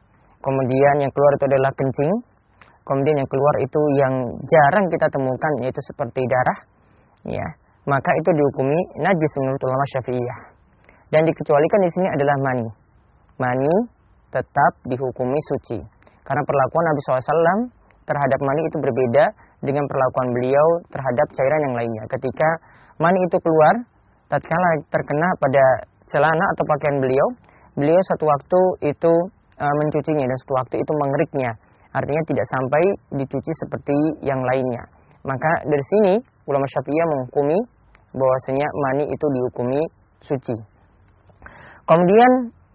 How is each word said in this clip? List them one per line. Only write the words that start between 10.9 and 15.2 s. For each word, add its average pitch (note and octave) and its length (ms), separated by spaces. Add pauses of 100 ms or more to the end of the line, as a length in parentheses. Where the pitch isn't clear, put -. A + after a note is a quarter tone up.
Dan D#3 160
dikecualikan D#3 480
di F3+ 160
sini F#3 160
adalah C#3 320
mani. B2+ 240 (720)
Mani C3 360 (600)
tetap C#3 480
dihukumi B2+ 560 (160)